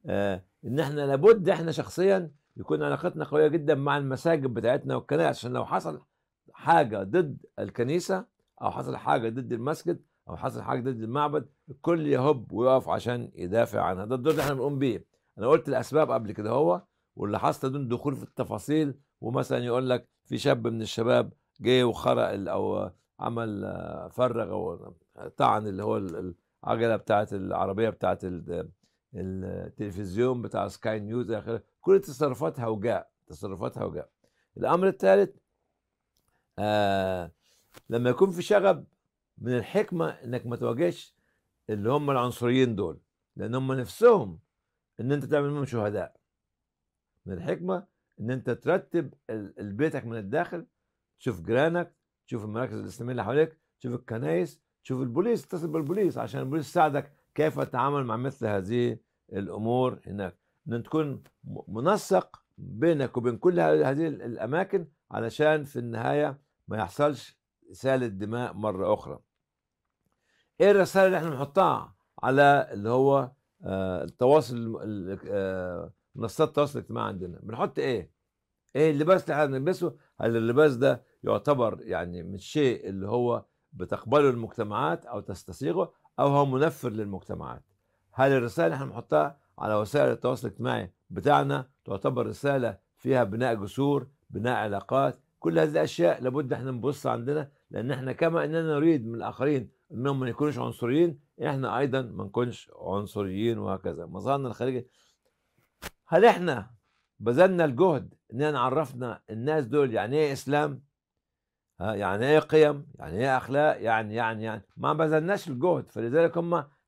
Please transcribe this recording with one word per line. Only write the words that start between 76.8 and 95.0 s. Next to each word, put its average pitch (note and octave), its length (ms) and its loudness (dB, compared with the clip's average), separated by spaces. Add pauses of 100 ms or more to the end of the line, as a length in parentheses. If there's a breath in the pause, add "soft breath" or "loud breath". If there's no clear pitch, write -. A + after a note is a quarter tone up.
عندنا؟ F2+ 340 -10
بنحط B2 360 -6
إيه؟ C3 320 -2 (640)
إيه D#3 140 6
اللباس D#3 340 4
اللي D#3 100 -4
إحنا D3+ 120 4
بنلبسه؟ C#3+ 500 -2 (240 soft breath)
هل A#2 160 2
اللباس B2 400 4
ده C3 280 2 (200)
يعتبر، A2 580 2
يعني، F2 400 -6
من F#2 120 -10
الشيء B2 540 0
اللي G2 200 -6
هو A#2+ 360 0 (280)
بتقبله A#2+ 580 2
المجتمعات A#2 760 -4
أو A#2+ 140 -8
تستسيغه C#3+ 720 -6 (280 soft breath)
أو C3+ 60 6
هو C#3+ 200 4
منفر C3+ 440 0
للمجتمعات؟ G2+ 720 -8 (500)
هل C3+ 200 4
الرسالة C3 340 2
اللي E3 80 0
إحنا C3+ 120 -6
بنحطها C#3+ 520 0 (200)
على G#2+ 160 -2
وسائل A#2+ 380 2
التواصل A#2 360 -2
الاجتماعي A2 440 -4 (180)
بتاعنا C#3 580 2 (160)
تعتبر A#2+ 420 -2
رسالة A#2 520 -2 (180)
فيها B2+ 280 2
بناء A#2 300 0
جسور، C3 520 -2 (240)
بناء A2+ 260 -2
علاقات؟ A2 640 -2 (180)